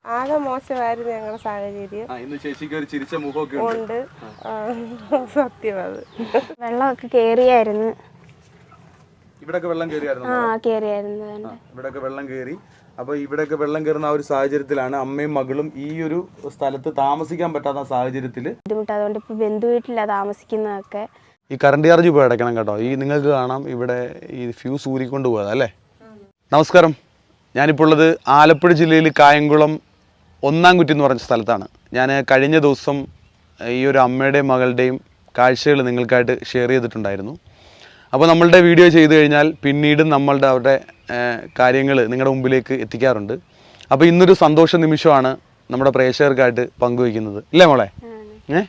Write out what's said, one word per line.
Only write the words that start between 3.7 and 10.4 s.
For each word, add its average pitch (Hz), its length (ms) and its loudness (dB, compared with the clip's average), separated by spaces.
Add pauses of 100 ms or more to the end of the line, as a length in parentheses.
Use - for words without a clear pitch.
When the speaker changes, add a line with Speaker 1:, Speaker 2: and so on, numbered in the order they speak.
Speaker 1:
ഉണ്ട്. 220 180 -10 (260)
Speaker 2:
ആ. - 260 -16
Speaker 1:
ആ, 233 840 -8
സത്യം 226 500 -6
അത്. 196 160 -14 (600)
Speaker 3:
വെള്ളമൊക്കെ 247 540 -6
കേറിയായിരുന്നു. 226 720 2 (1500)
Speaker 2:
ഇവിടൊക്കെ 165 260 -8
വെള്ളം 165 220 -6
കേറിയായിരുന്നോ? 147 400 -8
Speaker 3:
ആ, 233 360 -4